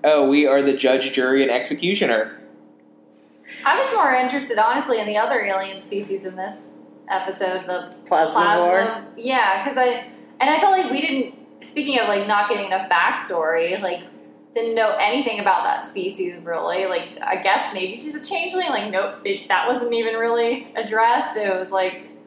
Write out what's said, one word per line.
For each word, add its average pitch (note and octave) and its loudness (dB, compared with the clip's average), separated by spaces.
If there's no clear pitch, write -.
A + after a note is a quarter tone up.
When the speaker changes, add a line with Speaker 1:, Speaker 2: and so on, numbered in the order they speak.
Speaker 1:
"Oh, C#3+ 4
we D3 4
are C#3 4
the C#3 2
judge, C3+ 2
jury, C3 2
and B2 2
executioner." C#3 0
Speaker 2:
I D4+ 4
was C5+ -2
more D4+ 4
interested, B3+ -2
honestly, B3 2
in G#3 -4
the G#3 -2
other B3 0
alien G3 -4
species G3 -6
in F#3 -10
this G3 -10
episode, F#3+ -4
the F3+ -6
Speaker 3:
Plasmivore? D#3+ 4
Speaker 2:
plasma. F#3+ 2
Yeah, A3+ 0
'cause C#4 -4
I, B3 2
and C4 4
I D#4 4
felt G4 6
like F#4 0
we C#4 0
didn't, - -4
speaking C#4 -2
of, G#3 2
like, G3+ 0
not G#3 2
getting G3+ -2
enough F#3+ -2
backstory, E3+ 2
like, F3 -4
didn't A3+ -2
know A3 2
anything A3 0
about G3 2
that - -2
species, F3+ -6
really. E3+ -4
Like, - -6
I - -2
guess G3+ 2
maybe F#3+ -6
she's D4+ -10
a - -12
changeling. F#4 -4
Like, G#3+ -2
nope, G3 -2
it, G3 -4
that F#3+ 2
wasn't A#3+ -2
even A3+ -2
really A#3 -2
addressed. A3 0
It G#3 0
was F#3 -8
like F#3+ -2